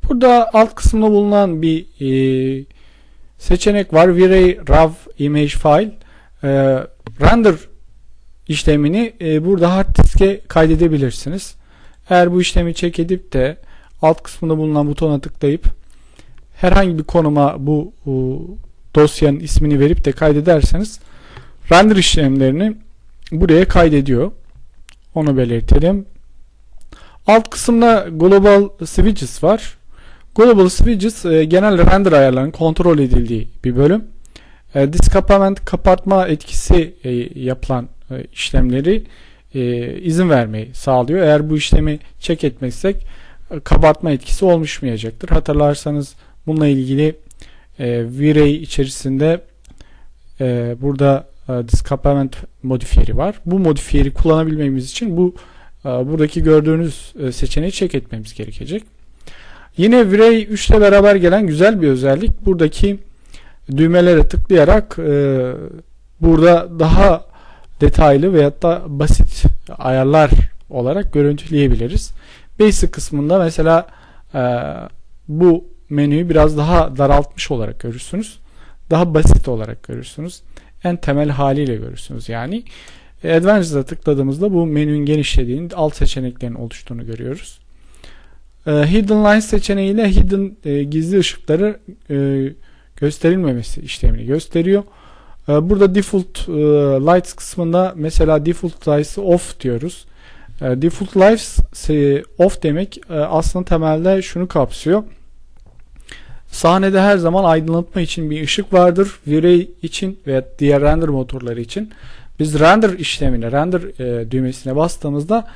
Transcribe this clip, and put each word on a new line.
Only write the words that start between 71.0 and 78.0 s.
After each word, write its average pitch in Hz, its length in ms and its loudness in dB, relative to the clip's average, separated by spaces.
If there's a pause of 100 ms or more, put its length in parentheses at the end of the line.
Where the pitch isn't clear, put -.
görüntüleyebiliriz. 143 1000 0 (480)
Basic 208 300 4
kısmında 147 480 -2
mesela, 165 480 0 (480)
e, 139 60 -4 (880)
bu 165 360 2 (260)
menüyü 147 400 -2
biraz 151 260 2
daha 156 400 0
daraltmış 143 540 0
olarak 113 300 -6
görürsünüz. 123 580 -10 (520)